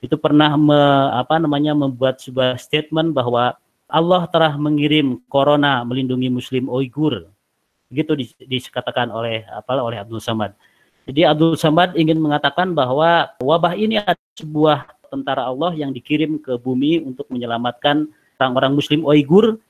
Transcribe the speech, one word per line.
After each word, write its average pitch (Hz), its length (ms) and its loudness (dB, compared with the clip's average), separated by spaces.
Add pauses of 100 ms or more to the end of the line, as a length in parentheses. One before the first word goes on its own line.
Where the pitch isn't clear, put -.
itu 147 160 2
pernah 147 400 4
me-, 143 560 4
apa 131 240 0
namanya, 151 400 0
membuat 131 400 -2
sebuah 127 400 -2
statement 156 560 -2
bahwa 120 400 0 (320)
Allah 170 400 0
telah 160 320 0
mengirim 147 720 0
corona 139 560 2
melindungi 127 400 -2
Muslim 127 400 -4
Uighur. 127 640 -4 (560)
Begitu 151 320 -4
dis-, - 220 -10
dikatakan 123 720 -6
oleh, 113 320 -6
apa, 110 320 -6
oleh 117 240 -6
Abdul 113 160 -12
Somad. 107 400 -6 (480)
Jadi 139 160 0
Abdul 156 320 2
Somad 170 400 0
ingin 160 240 2
mengatakan 160 560 -2
bahwa 151 640 2
wabah 170 400 0
ini 214 240 -2
adalah 185 160 0 (160)
sebuah 151 440 0 (340)
tentara 135 320 -4
Allah 147 320 -4
yang 143 160 -6
dikirim 151 480 -4
ke 127 160 -6
bumi 131 480 -2
untuk 131 240 -12
menyelamatkan 123 800 -2 (320)
orang-orang 135 400 2
Muslim 147 240 -2
Uighur 156 640 4